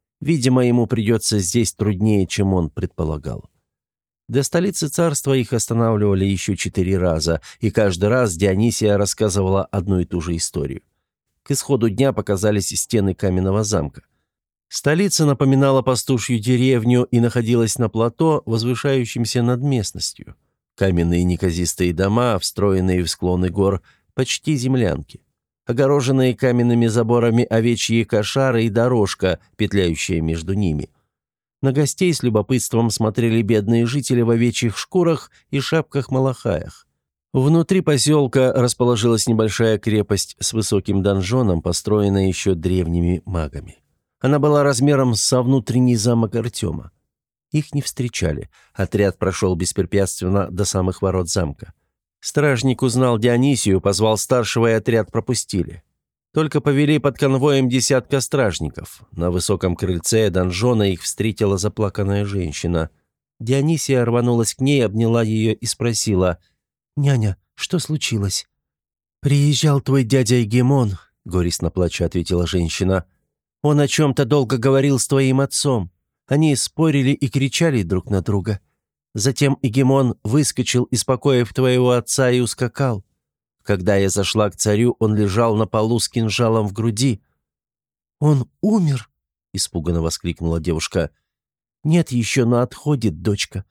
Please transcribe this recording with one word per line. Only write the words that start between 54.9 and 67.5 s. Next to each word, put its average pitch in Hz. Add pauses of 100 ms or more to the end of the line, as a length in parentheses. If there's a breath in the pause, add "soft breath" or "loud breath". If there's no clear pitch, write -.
пропустили. - (500)
Только 151
повели 147
под 131
конвоем 135
десятка 127
стражников. 87 (100)
На 87
высоком 90
крыльце 98
донжона 95
их 87
встретила 104
заплаканная 101
женщина. 85 (500)
Дионисия 135
рванулась 120
к -
ней, 139
обняла 113
ее 110
и -
спросила: 101 (580)
«Няня, 127 (160)